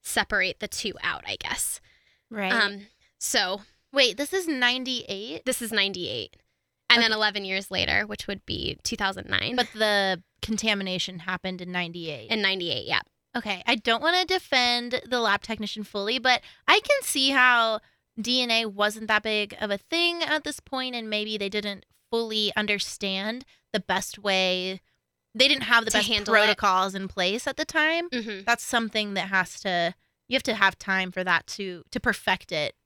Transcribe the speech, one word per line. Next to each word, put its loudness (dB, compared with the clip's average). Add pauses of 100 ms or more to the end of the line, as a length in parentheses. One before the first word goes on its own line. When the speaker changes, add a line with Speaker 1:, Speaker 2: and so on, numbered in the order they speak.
Speaker 1:
separate 0
the -6
two -6 (100)
out, -4
I -6
guess. -6 (500)
Speaker 2:
Right. -2
Speaker 1:
Um, 0 (300)
so 0 (300)
Speaker 2:
Wait, 4
this -4
is 0
ninety-eight? -2
Speaker 1:
This -2
is -8
ninety-eight. -4 (540)
And 8
then 4
Speaker 2:
Okay. 2
Speaker 1:
eleven 0
years -4
later, 0
which -8
would -6
be -6
two -4
thousand -4
nine. 0
Speaker 2:
But 0
the 2 (200)
contamination -2
happened -6
in -10
ninety-eight. -6
Speaker 1:
In 0
ninety-eight, 0
yeah. 2 (340)
Speaker 2:
Okay, -4
I 4
don't 0
wanna 2
defend 2
the 0
lab 2
technician -6
fully, -4
but 2 (260)
I 8
can 0
see 0
how 4 (400)
D 0
N -2
A 2
wasn't -2
that 2
big -2
of -4
a -2
thing 0
at -2
this -8
point, -6
and -6
maybe -4
they -4
didn't -6 (240)
fully 0
understand -4 (280)
the 0
best -4
way. 0 (540)
They 6
didn't 2
have 6
the 0
Speaker 1:
To 6
Speaker 2:
best 2
Speaker 1:
handle 2
it. 10
Speaker 2:
protocols 4
in -4
place 0
at -4
the -2
time. 0
Speaker 1:
Mm-hmm. -6
Speaker 2:
That's 2
something -2
that -2
has 0
to, 0 (340)
you -2
have 2
to 0
have 4
time -2
for -4
that 2
to, -10
to -4
perfect -2
it -2 (120)